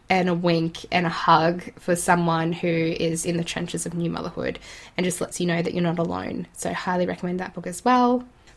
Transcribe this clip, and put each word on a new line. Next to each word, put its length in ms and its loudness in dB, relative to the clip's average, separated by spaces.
and 180 4
a 60 2
wink 580 0
and 140 2
a 40 0
hug 540 4
for 160 0
someone 560 2
who 160 -2
is 580 0
in 120 0
the 60 -2
trenches 420 -4
of 80 -6
new 160 -2
motherhood, 500 -4
and 80 0
just 160 -2
lets 180 -6
you 80 0
know 140 0
that 120 -2
you're 100 0
not 160 0
alone. 540 -4
So 200 -6
highly 320 0
recommend 340 -4
that 140 -8
book 140 -10
as 180 -10
well. 400 4